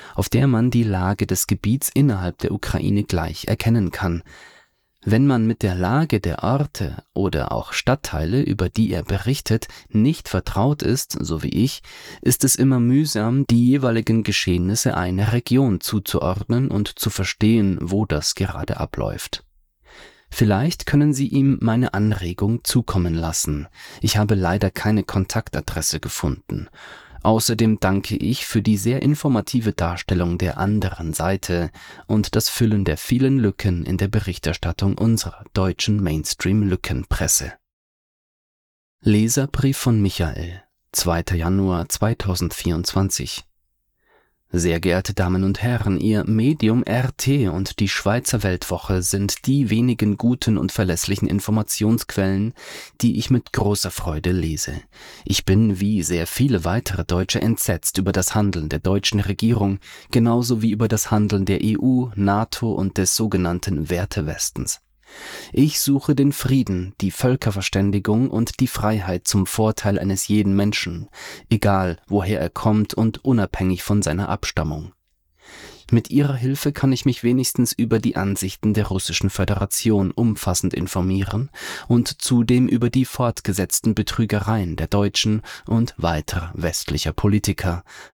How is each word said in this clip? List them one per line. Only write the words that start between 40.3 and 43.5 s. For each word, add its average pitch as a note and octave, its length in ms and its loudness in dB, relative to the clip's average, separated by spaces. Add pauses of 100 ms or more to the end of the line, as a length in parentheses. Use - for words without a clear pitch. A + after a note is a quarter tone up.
zweiter E2+ 440 0
Januar F2+ 520 0
zweitausendvierundzwanzig. F#2 1600 -2 (1120)